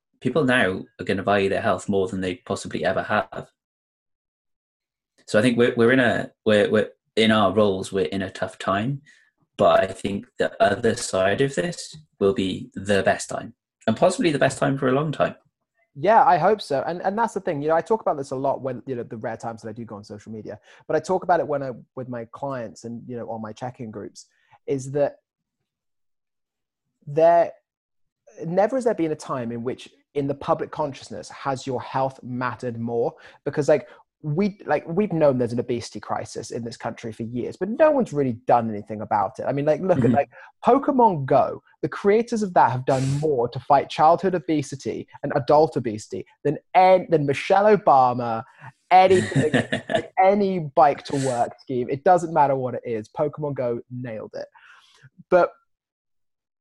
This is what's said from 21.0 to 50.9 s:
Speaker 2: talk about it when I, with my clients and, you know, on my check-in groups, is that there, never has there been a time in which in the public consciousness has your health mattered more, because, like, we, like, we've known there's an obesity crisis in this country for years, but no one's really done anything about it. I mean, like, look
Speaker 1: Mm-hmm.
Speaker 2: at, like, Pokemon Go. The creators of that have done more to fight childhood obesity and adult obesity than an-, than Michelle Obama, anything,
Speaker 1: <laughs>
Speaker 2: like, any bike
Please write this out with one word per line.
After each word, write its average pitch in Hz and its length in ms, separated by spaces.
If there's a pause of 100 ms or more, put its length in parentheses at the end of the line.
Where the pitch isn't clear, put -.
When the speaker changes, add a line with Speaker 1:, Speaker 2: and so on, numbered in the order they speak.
Speaker 2:
talk 185 240
about 175 160
it - 80
when 143 140
I, 131 100 (240)
with 127 120
my 120 180
clients 127 580
and, 117 240
you 123 80
know, 113 140
on 113 120
my 110 100
check-in 123 380
groups, 101 360 (400)
is 135 260
that 143 240 (1900)
there, 160 460 (920)
never 196 300
has 247 80
there 220 100
been 165 180
a 151 40
time 123 360
in 117 120
which - 240 (260)
in 139 120
the 139 80
public 156 360
consciousness 127 600
has - 360
your 123 160
health 131 400
mattered 123 560
more, 117 360 (300)
because, 147 240
like, 151 200 (320)
we, 185 460
like, 147 220
we've 180 240
known 147 260
there's 120 140
an 120 80
obesity 120 400
crisis - 500
in 117 140
this 113 120
country 117 360
for 120 100
years, 117 340
but 185 120
no 311 240
one's 254 200
really 139 200
done 117 360
anything 104 320
about 104 380
it. 110 80
I 127 60
mean, 143 120
like, 151 160
look 180 180
Speaker 1:
Mm-hmm. 117 80
Speaker 2:
at, 123 60
like, 143 180 (360)
Pokemon 240 580
Go. 131 380 (200)
The 151 60
creators 220 540
of 190 120
that 139 180
have 127 120
done 135 240 (120)
more 135 280
to - 120
fight - 280
childhood 170 460
obesity 143 720 (160)
and 147 140
adult 151 400
obesity 113 500 (160)
than 147 160 (160)
an-, 185 360
than 151 160
Michelle 196 500
Obama, 123 640 (480)
anything, 180 600
Speaker 1:
<laughs> - 360
Speaker 2:
like, - 300
any 190 400
bike 151 460